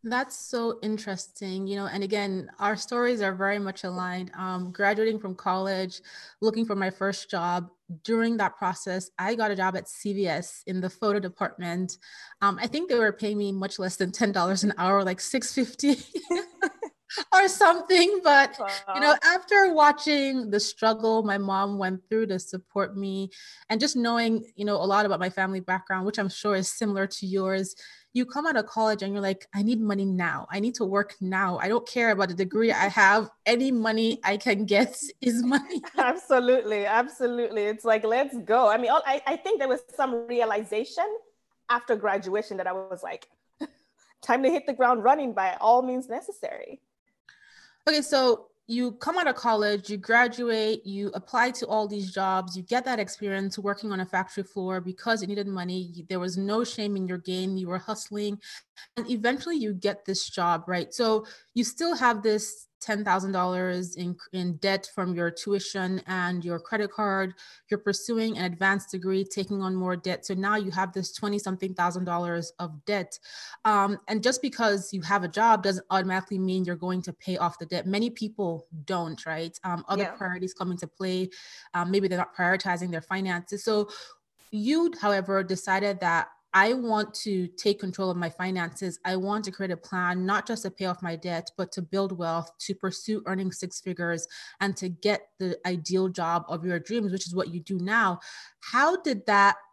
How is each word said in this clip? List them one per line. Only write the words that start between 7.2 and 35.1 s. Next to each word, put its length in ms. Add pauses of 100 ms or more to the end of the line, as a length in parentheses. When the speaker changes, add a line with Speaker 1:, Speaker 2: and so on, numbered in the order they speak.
Speaker 1:
job, 400 (320)
during 340
that 220
process, 600
I 160
got 160
a 60
job 200
at 120
C 240
V 160
S 380
in 160
the 80
photo 300
department. 760 (460)
Um, 180
I 60
think 240
they 80
were 140
paying 260
me 120
much 280
less 180
than 160
ten 180
dollars 320
an 140
hour, 280
like, 160
six 340
fifty 420
<laughs> 1400
or 160
something. 760
But, 360 (360)
you 60
know, 120
Speaker 2:
Wow. 100
Speaker 1:
after 500
watching 760
the 100
struggle 640
my 160
mom 400
went 320
through 160
to 120
support 560
me 360 (400)
and 100
just 160
knowing, 580
you 120
know, 100
a 80
lot 220
about 140
my 100
family 300
background, 440
which 140
I'm 100
sure 280
is 120
similar 380
to 200
yours, 480 (420)
you 80
come 220
out 100
of 100
college 360
and 100
you're 80
like, 360
"I 80
need 160
money 240
now. 440
I 120
need 160
to 80
work 360
now. 380
I 80
don't 180
care 280
about 160
the 60
degree 360
I 160
have. 420 (160)
Any 280
money 500
I 140
can 300
get 300 (140)